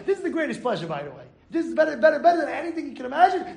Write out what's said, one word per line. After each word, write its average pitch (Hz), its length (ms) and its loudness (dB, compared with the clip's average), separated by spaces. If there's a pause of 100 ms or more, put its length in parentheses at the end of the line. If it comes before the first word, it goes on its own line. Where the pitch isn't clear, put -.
This 392 120 0
is 370 60 -14
the 349 60 -2
greatest 277 320 -4
pleasure, 190 240 -2
by 151 160 -6
the 147 80 -10
way. - 140 -18 (260)
This 330 160 -2
is 330 80 -8
better, 311 240 2
better, 302 220 6
better 339 220 4
than 277 80 -2
anything 311 380 -6
you 226 80 -12
can 254 120 -10
imagine. 349 360 2 (140)